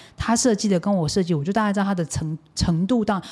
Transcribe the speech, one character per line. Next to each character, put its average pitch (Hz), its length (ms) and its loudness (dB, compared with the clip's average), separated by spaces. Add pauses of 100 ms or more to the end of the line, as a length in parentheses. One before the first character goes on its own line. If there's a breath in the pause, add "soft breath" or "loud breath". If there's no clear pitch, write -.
(160 loud breath)
他 233 200 0
设 233 180 4
计 202 140 -2
的 190 100 2
跟 202 160 0
我 165 140 0
设 196 120 0
计， 175 140 0
我 143 80 0
就 165 100 -2
大 214 120 0
概 208 80 0
知 202 80 0
道 196 40 0
他 196 80 0
的 180 120 -2
程-， 156 340 -4 (160)
程 175 320 0
度 226 180 2
到， 202 160 0 (120)